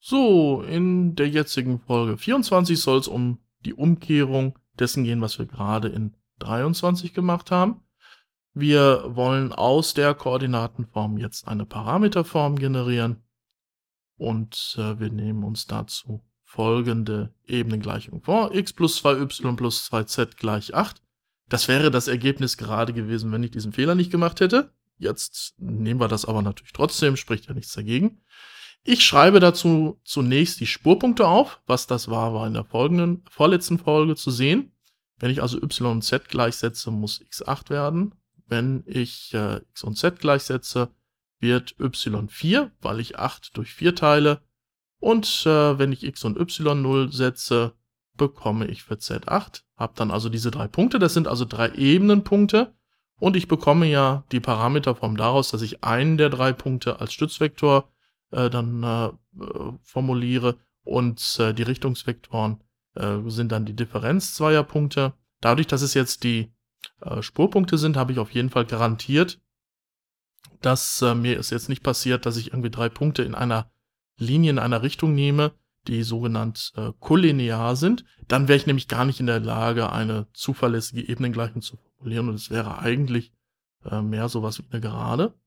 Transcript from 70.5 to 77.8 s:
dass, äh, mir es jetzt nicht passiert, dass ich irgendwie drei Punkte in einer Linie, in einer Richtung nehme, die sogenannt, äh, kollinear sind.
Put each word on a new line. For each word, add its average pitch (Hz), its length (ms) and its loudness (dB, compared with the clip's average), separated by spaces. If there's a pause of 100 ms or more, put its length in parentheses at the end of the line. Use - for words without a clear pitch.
dass, - 400 0
äh, 123 140 4
mir 120 240 0
es 117 100 -8
jetzt 117 220 -6
nicht 131 120 -6
passiert, 127 440 0
dass 117 100 -2
ich 117 120 -6
irgendwie 123 200 -4
drei 117 220 -2
Punkte 143 320 -2
in - 120 -4
einer 113 360 -2 (480)
Linie, 151 320 2
in 139 80 2
einer 117 240 0
Richtung 147 320 0
nehme, 143 380 2 (340)
die 117 160 -2
sogenannt, 113 720 -4
äh, 110 240 -8
kollinear 127 760 2
sind. 185 280 0 (220)